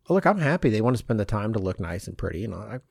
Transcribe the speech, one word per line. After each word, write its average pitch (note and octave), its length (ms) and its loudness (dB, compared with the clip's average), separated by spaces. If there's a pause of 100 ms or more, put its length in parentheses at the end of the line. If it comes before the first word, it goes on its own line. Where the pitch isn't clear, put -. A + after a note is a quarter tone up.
(100)
Oh, E3+ 40 4
look, F#3+ 120 4
I'm G3+ 120 4
happy D#3 300 2
they G#2+ 140 4
wanna A#2+ 160 4
spend A2+ 220 -2
the G2+ 40 0
time G#2+ 300 -2
to A2 40 0
look F#2 220 -2
nice F2 260 -6
and F#2+ 120 -12
pretty. F2 260 -4
And G#2 100 -6
I, G#2+ 260 -12 (100)